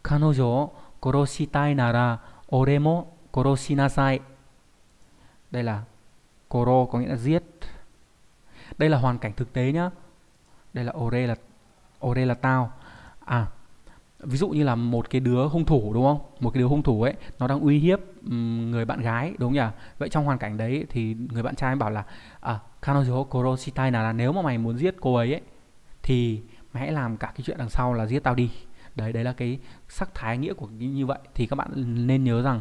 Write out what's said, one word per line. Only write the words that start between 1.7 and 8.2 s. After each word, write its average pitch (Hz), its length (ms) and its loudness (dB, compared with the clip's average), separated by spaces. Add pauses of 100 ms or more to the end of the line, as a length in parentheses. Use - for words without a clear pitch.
nara 120 440 2 (380)
ore 135 220 4
mo 160 260 2 (280)
koroshinasai." 135 880 2 (1300)
Đây 123 120 -4
là 110 200 -4 (680)
koro 127 360 4
có 120 140 -2
nghĩa 123 100 -2
là 135 80 -2
giết. 147 260 2 (1400)